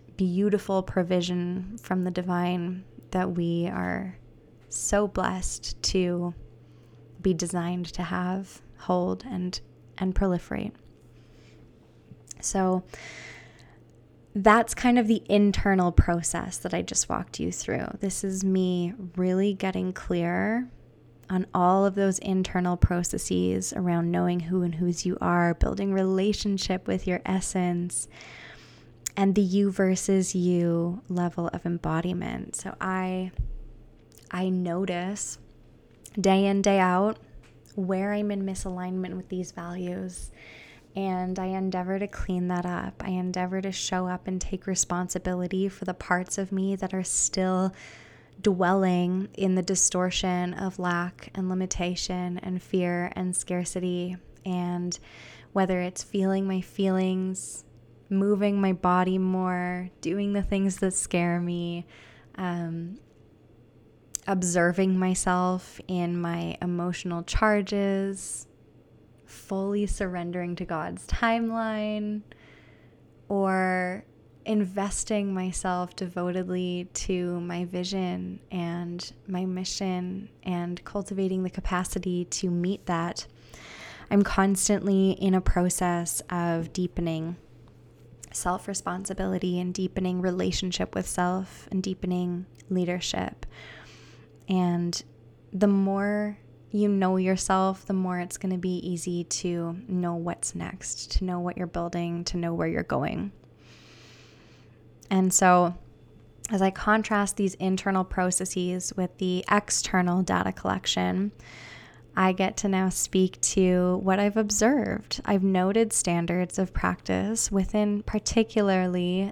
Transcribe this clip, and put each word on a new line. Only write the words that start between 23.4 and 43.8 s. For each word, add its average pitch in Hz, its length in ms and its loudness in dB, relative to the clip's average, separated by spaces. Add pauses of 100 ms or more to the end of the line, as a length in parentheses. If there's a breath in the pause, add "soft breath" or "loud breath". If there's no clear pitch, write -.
around 170 380 0
knowing 175 280 2
who 175 220 0
and 175 140 0
whose 175 300 0
you 180 140 0
are, 175 360 4
building 196 360 0
relationship 190 960 0
with 185 180 -2
your 180 200 0
essence, 180 840 -2 (1080 loud breath)
and 196 160 4
the 202 80 6
you 196 300 4
versus 185 640 2
you 175 720 2
level 175 460 -2
of 175 120 -8
embodiment. 170 880 -2
So - 280 -8
I, 185 500 -2 (1000)
I 185 200 0
notice 185 880 -2 (840)
day 190 280 6
in, 196 140 2
day 196 180 4
out 185 380 4 (580)
where 196 360 -2
I'm 208 180 0
in 196 160 -2
misalignment 185 720 -4
with 185 140 -10
these 180 240 -6
values, 180 760 -8 (680 loud breath)
and 185 420 -2
I 185 60 -2
endeavor 190 520 -2
to 202 100 -2
clean 180 420 -2
that 180 160 0
up. 180 400 -4
I 185 60 -2
endeavor 185 500 -2
to 196 100 -4
show 185 340 -2